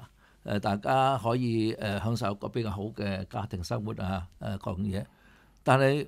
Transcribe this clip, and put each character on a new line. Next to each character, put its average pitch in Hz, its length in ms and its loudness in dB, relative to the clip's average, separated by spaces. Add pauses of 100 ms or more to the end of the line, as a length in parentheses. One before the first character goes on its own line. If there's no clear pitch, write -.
(440)
呃， 104 160 0
大 101 160 2
家 131 420 2
可 117 180 2
以， 113 380 2
呃， 101 280 -2
享 113 140 0
受 113 180 0
一 - 20 -4
個 113 140 -8
比 120 120 -2
較 110 80 -2
好 98 140 -4
嘅 98 420 -4
家 104 220 -6
庭 90 160 -4
生 113 200 -4
活 107 80 -4 (120)
啊， 92 240 -2 (100)
呃， 104 220 -6
各 - 120 -6
樣 85 100 -4
嘢。 101 240 -2 (580)
但 131 160 6
係 139 280 4